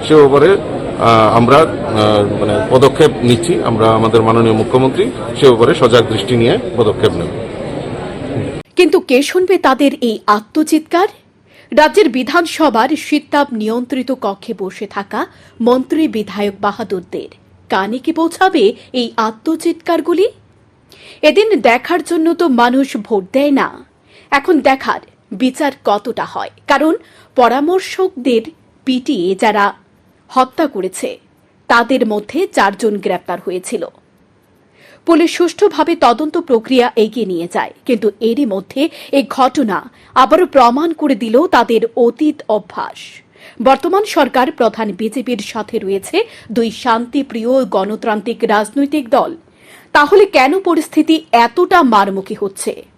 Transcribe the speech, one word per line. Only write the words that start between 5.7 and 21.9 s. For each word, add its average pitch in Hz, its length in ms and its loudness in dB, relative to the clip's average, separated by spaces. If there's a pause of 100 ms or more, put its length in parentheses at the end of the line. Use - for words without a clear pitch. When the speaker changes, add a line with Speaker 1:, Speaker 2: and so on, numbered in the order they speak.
Speaker 1:
সজাগ 117 380 2
দৃষ্টি 117 240 -2
নিয়ে 120 220 2 (180)
পদক্ষেপ 104 360 0
নেব। 85 160 -6 (1500)
Speaker 2:
কিন্তু 359 240 2
কে 262 220 0
শুনবে 370 360 0
তাদের 277 420 2
এই 226 260 -2
আত্মচিৎকার? 311 840 0 (680)
রাজ্যের 311 320 4
বিধানসভার 262 880 0
শীতাপ 285 560 -2
নিয়ন্ত্রিত 247 680 -4
কক্ষে 202 380 -8
বসে 190 280 -10
থাকা 208 400 -8 (340)
মন্ত্রী 262 480 0
বিধায়ক 208 520 -6
বাহাদুরদের 196 680 -6 (400)
কানে 214 300 -2
কি 320 140 -6
পৌঁছাবে 320 600 0 (180)
এই 240 240 -4
আত্মচিৎকারগুলি? 320 1120 -2 (920)
এদিন 381 380 4
দেখার 247 420 0